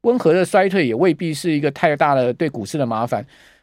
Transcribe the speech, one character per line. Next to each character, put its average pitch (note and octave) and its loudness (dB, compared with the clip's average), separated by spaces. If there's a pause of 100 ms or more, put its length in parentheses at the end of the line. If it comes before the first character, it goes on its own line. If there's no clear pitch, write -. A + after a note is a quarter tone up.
温 A#3+ 2
和 E3 2
的 F3+ 2
衰 G3 2
退 F3+ 0
也 A2+ -2
未 E3+ 2
必 E3 -6
是 D#3+ -4
一 D3+ 0
个 C#3+ 0
太 D3 0
大 D3 2
的 B2+ 0
对 D#3 -2
股 A#2+ -8
市 - -8
的 C#3+ 0
麻 A#2 -2
烦， A#2+ -6 (380)